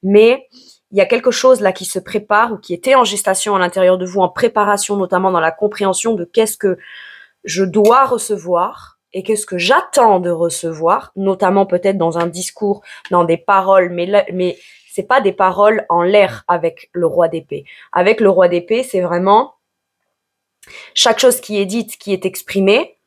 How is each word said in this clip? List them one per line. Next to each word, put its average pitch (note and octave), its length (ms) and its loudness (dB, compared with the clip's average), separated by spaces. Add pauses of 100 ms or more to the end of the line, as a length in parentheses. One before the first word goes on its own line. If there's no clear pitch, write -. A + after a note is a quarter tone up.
Mais A3 440 4 (440)
il G3 80 -2
y - 20 6
a F3+ 60 2
quelque A#3+ 240 0
chose B3+ 300 2
là F#3+ 100 0
qui F#3 140 -10
se - 120 -8
prépare G#3 540 -2
ou G#3 60 -8
qui - 180 -10
était C4 180 0
en B3+ 100 4
gestation G3+ 520 -2
à F#3+ 40 0
l'intérieur F#3 380 2
de F#3 80 -6
vous, F#3 160 -4
en F3+ 80 2
préparation, G#3 680 -2
notamment F#3 340 0
dans F3 80 0
la D#3+ 120 0
compréhension G#3 640 -2
de F3 120 -6
qu'est-ce A3 320 -2
que F#3 200 -2 (680)
je F#3 220 -4
dois G#3+ 400 4
recevoir G3 960 -4 (120)
et F#3+ 100 -10
qu'est-ce G#3+ 240 -4
que F#3 120 -8
j'attends A3 640 2
de F#3 80 -4
recevoir, E3 880 -4
notamment G3 480 0
peut-être F3+ 320 -2
dans E3 200 -2
un E3+ 100 -2
discours, F#3+ 540 -6 (300)
dans F3 140 2
des E3 100 0
paroles, F#3+ 540 2
mais F3 160 -6
là, G3 260 2
mais F3+ 260 -4 (320)
c'est - 180 -8
pas C4 120 4
des G3 140 0
paroles G3+ 560 0
en E3+ 140 0
l'air F#3 440 0
avec E3 460 -4
le F3 120 -2
roi D#3+ 220 2
d'épée. D3 380 -8 (260)
Avec G#3+ 300 0
le G3+ 80 4
roi F#3 180 4
d'épée, F3 360 -2
c'est G3+ 180 -4
vraiment F#3 540 0 (1400)
chaque A3+ 260 0
chose B3 220 2
qui G#3 180 -6
est G3 60 0
dite, G#3+ 320 -8
qui G3 160 -6
est F#3+ 120 -6
exprimée. G3 800 -2